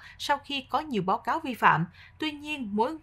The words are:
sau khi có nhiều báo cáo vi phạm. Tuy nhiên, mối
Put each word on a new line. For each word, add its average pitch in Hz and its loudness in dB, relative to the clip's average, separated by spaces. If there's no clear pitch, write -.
sau 285 0
khi 277 -6
có 262 0
nhiều 277 -2
báo 190 0
cáo 277 -2
vi 277 -6
phạm. 175 6
Tuy 311 -2
nhiên, 285 -6
mối 277 0